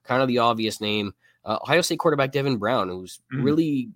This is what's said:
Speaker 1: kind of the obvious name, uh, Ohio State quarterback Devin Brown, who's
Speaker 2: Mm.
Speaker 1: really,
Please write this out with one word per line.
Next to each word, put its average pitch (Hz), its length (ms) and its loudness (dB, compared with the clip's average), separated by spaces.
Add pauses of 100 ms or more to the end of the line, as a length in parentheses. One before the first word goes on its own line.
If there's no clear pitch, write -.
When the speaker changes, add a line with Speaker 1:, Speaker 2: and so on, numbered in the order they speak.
Speaker 1:
kind 127 180 0
of 131 60 2
the 123 120 2
obvious 113 420 0
name, 104 320 -2 (300)
uh, 107 200 -2
Ohio 160 180 2
State 170 160 -2
quarterback 139 340 2
Devin 139 260 0
Brown, 104 300 0
who's 92 320 -10 (140)
Speaker 2:
Mm. 135 100 -2
Speaker 1:
really, 143 520 0